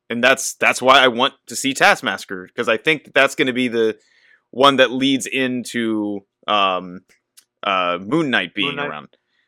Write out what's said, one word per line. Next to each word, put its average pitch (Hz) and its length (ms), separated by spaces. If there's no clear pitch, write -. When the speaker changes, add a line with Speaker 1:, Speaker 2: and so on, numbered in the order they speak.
Speaker 1:
and 117 120
that's, 127 320
that's 117 280
why 131 200
I 131 60
want 123 240
to 113 80
see 135 180
Taskmaster, 98 800
'cause 120 140
I 113 80
think 147 280
that - 100
that's 135 200
gonna 131 200
be 127 140
the 110 300
one 131 260
that 127 140
leads 131 360
into, 113 920
um, 92 540
uh, 90 380
Moon 139 300
Knight 95 240
being 95 140
Speaker 2:
Moon 82 80
Knight. 143 140
Speaker 1:
around. 76 260